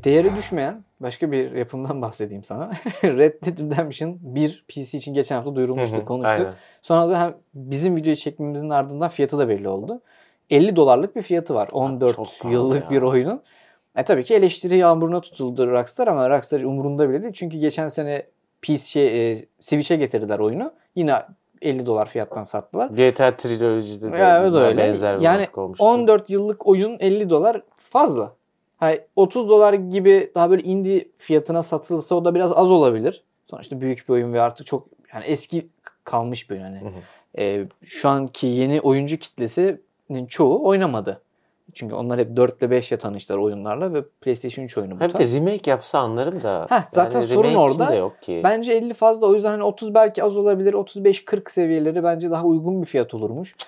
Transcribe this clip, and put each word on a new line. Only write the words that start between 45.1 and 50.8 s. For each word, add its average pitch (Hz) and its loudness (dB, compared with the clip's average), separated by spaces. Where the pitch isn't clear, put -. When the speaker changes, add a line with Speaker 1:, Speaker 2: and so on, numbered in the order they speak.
Speaker 1:
tarz. 127 2
Speaker 2:
de 135 0
remake 185 -2
yapsa 135 0
anlarım 127 -4
da. 92 -4
Speaker 1:
Heh, 226 2
zaten 120 2
Speaker 2:
Yani 117 -2
Speaker 1:
sorun 123 4
Speaker 2:
remake - 2
Speaker 1:
orada. 151 2
Speaker 2:
de 113 2
yok 98 -4
ki. 85 -6
Speaker 1:
Bence 226 0
elli 226 -2
fazla. 220 2
O 196 6
yüzden 214 2
hani 208 -4
otuz 208 -4
belki 214 4
az 202 0
olabilir. 202 2
Otuz 202 -6